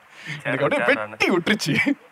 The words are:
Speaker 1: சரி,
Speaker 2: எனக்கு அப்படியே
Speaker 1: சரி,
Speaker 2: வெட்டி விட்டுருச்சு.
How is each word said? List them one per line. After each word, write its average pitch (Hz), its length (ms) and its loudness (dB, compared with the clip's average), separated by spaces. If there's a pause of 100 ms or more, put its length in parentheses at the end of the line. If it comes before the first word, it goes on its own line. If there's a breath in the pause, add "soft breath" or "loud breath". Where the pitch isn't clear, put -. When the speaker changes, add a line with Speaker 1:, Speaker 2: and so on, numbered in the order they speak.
(260 loud breath)
Speaker 1:
சரி, 151 160 -10
Speaker 2:
எனக்கு 123 220 -2
அப்படியே 285 200 2
Speaker 1:
சரி, 247 100 4
Speaker 2:
வெட்டி - 360 -2
விட்டுருச்சு. 214 680 0 (140)